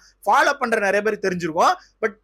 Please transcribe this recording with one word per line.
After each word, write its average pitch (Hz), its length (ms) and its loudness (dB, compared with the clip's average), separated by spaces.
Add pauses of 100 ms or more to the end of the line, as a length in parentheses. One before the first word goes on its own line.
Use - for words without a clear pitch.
(220)
ஃபாலோ 277 360 2
பண்ற 226 220 -2
நிறைய 202 220 0
பேர் 208 220 -4
தெரிஞ்சிருக்கும். 185 500 0 (240)
But 214 140 -4 (120)